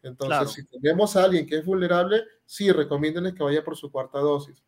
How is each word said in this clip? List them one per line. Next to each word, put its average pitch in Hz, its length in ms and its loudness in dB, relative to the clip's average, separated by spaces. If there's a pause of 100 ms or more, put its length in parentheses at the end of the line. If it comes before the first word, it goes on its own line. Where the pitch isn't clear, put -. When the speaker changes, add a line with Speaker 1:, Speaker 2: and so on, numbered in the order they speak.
Speaker 1:
Entonces, 135 340 -4
Speaker 2:
Claro. 139 120 0
Speaker 1:
si 139 180 -12
tenemos 175 500 0
a 185 80 6
alguien 180 220 4
que 151 100 -4
es 156 80 -4
vulnerable, 180 600 2 (200)
sí, 202 260 -2
recomiéndenles 156 640 0
que 156 100 -6
vaya 147 220 0
por 156 140 -8
su 147 120 -14
cuarta 135 280 -8
dosis. 143 500 -2